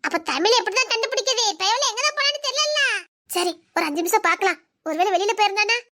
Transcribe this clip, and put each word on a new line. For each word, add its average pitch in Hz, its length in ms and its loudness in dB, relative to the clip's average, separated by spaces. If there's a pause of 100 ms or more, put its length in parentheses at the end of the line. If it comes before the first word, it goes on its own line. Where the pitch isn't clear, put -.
அப்ப 320 140 -2 (120)
தமிழ் 349 300 2
எப்படிதான் 440 320 0
கண்டுபிடிக்கிறது? 466 520 -2 (160)
பயவுல 466 300 0
எங்கதான் 587 280 -2
போனான்னு 587 300 -2
தெரியல. 605 320 0 (560)
சரி, 359 160 0 (220)
ஒரு 330 120 0
அஞ்சு 302 160 -2
நிமிஷம் 359 260 2
பாக்கலாம், 349 340 0 (240)
ஒருவேளை 320 260 0
வெளியில 392 240 2
போயிருந்தானா? 415 420 0 (140)